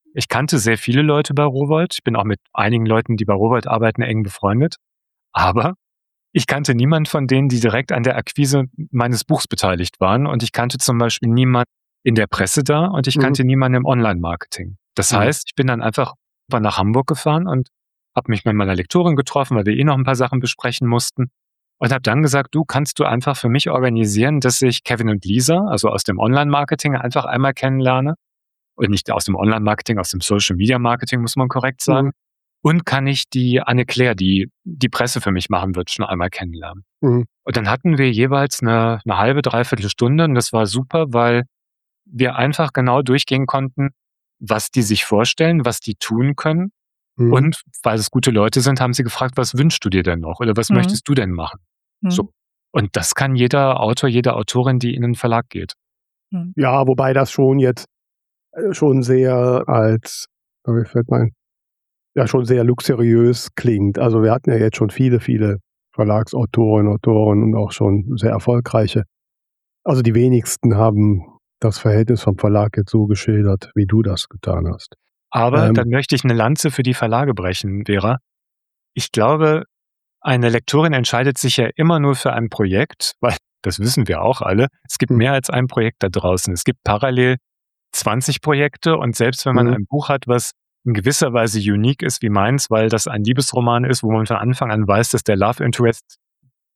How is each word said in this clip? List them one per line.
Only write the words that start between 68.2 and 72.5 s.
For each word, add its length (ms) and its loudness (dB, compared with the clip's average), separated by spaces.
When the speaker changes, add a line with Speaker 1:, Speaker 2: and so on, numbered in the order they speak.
Speaker 2:
erfolgreiche. 720 0
Also 180 0
die 140 2
wenigsten 600 2
haben 560 2
das 160 0
Verhältnis 420 2
vom 160 0
Verlag 400 2